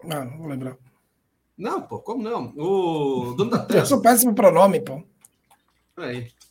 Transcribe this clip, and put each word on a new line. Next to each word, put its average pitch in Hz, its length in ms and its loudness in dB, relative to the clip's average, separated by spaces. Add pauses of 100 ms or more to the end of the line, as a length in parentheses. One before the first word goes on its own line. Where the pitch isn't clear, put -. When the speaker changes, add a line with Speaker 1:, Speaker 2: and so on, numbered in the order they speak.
(100)
Speaker 1:
Ah, 143 140 -6
não 135 140 -14
vou 165 100 -14
lembrar. 131 280 -10 (800)
Speaker 2:
Não, 277 260 -6
pô, - 180 -12
como 233 220 -10
não? 208 340 -8
O 147 800 -2
dono 214 140 -2
da 220 80 2
Speaker 1:
<laughs> - 40 -8
Eu - 40 -12
Speaker 2:
Tesla. 202 180 4
Speaker 1:
sou 262 160 2
péssimo 240 340 4
pra 196 160 6
nome, 180 300 6
pô. 135 220 -12 (960)
Speaker 2:
Aí. 123 340 -10 (180)